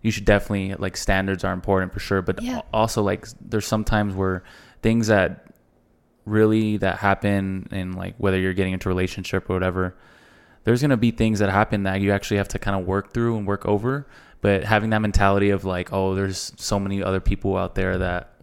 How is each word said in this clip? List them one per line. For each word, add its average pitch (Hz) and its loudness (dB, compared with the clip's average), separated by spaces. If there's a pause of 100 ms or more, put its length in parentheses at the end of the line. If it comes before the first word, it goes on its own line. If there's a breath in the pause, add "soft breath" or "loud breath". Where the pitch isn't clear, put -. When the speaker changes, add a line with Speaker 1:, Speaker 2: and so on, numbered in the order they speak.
Speaker 1:
you 113 2
should 101 -6
definitely, 98 2
like, 92 -4
standards 95 0
are 92 -2
important 92 0
for 104 -8
sure, 98 0
but 92 -2
Speaker 2:
Yeah. 247 -6
Speaker 1:
al-, - -10
also, 110 2
like, 98 -2
s-, - -18
there's - -4
sometimes 104 0
where 95 -2 (400 loud breath)
things 113 4
that 104 2 (800)
really, 107 4
that 95 -2
happen 98 0
in, 92 -6
like, 92 -10
whether 95 2
you're 92 0
getting 92 0
into 92 -4
a - 0
relationship 92 -2
or 92 0
whatever, 92 -2 (680 soft breath)
there's 120 2
gonna 143 4
be 113 4
things 110 0
that 98 2
happen 101 0
that 95 -2
you 98 2
actually 101 0
have 98 0
to - -6
kinda 98 -2
work 95 -2
through 117 0
and 104 -4
work 101 -4
over. 120 0 (360 loud breath)
But 101 2
having 107 2
that 107 2
mentality 101 4
of, 95 0
like, 90 -4
"Oh, 95 0
there's 98 -4
so - -2
many 98 -2
other 95 0
people 98 0
out 92 -4
there 92 0
that 90 -4 (120)